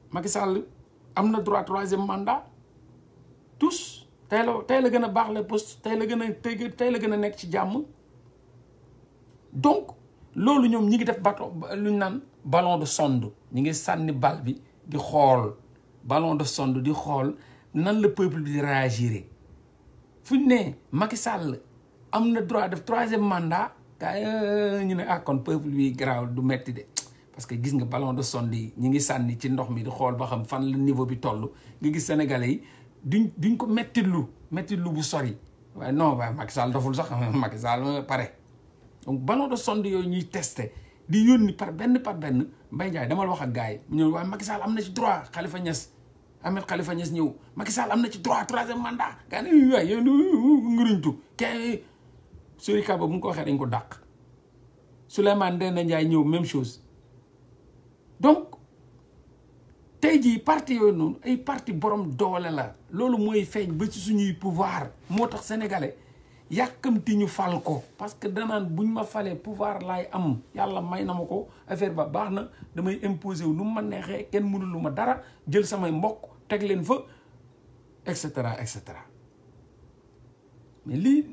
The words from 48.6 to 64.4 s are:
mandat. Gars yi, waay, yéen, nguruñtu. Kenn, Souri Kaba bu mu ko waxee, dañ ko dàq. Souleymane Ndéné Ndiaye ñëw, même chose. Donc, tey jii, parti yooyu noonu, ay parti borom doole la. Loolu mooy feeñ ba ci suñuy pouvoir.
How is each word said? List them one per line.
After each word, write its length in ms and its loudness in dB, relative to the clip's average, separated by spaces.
mandat. 340 -6
Gars 120 -6
yi, 300 8
waay, 160 6
yéen, 160 2
nguruñtu. 1120 6
Kenn, 420 -2
Souri 260 0
Kaba 240 0
bu 60 0
mu 60 -2
ko 100 -4
waxee, 160 -4
dañ 120 0
ko 80 -2
dàq. 320 -4
Souleymane 480 2
Ndéné 280 0
Ndiaye 240 2
ñëw, 160 6
même 220 2
chose. 380 -4
Donc, 300 6
tey 220 6
jii, 180 4
parti 360 0
yooyu 200 6
noonu, 280 0
ay 140 0
parti 360 -6
borom 320 0
doole 360 0
la. 240 -4
Loolu 260 2
mooy 280 2
feeñ 280 -4
ba 160 -2
ci 100 -12
suñuy 340 0
pouvoir. 580 -2